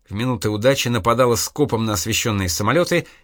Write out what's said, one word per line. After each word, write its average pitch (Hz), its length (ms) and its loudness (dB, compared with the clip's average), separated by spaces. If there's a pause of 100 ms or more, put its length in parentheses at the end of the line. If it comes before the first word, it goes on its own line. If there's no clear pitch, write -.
в - 40 -10
минуты 113 360 -2
удачи 120 400 2
нападала 117 480 2
скопом 117 480 -2
на 107 80 -2
освещенные 104 560 -2
самолеты 156 580 0 (160)